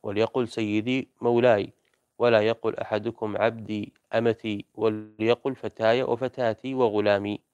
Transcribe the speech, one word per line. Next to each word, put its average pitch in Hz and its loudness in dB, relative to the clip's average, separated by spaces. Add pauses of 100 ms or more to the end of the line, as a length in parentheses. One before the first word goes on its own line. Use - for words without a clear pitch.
وليقل 110 -2
سيدي 110 -2 (120)
مولاي، 120 4 (460)
ولا 117 4
يقل 113 -2
أحدكم 107 -6
عبدي 107 -4 (220)
أمتي، 113 -2 (100)
وليقل 110 -2
فتاي 113 0
وفتاتي 123 -2
وغلامي. 104 2 (140)